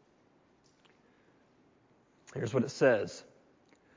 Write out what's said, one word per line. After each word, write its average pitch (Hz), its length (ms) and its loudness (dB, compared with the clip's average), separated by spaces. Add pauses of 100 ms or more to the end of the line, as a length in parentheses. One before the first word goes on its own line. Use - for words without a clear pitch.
(2250)
Here's 113 200 -4
what 127 80 2
it - 80 -6
says. 120 520 2 (760)